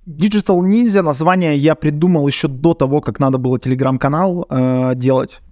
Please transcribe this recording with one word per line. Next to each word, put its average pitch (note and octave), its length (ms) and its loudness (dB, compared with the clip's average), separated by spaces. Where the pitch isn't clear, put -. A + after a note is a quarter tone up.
Digital F#3 540 0
Ninja — G3+ 420 2
название D#3+ 540 0
я D3 180 2
придумал D3+ 540 0
ещё - 180 -2
до C#3+ 280 0
того, C#3 260 0
как - 180 -8
надо C3+ 200 0
было B2+ 180 0
Telegram-канал, C#3 920 -2
э, B2+ 460 0
делать. C3 460 -2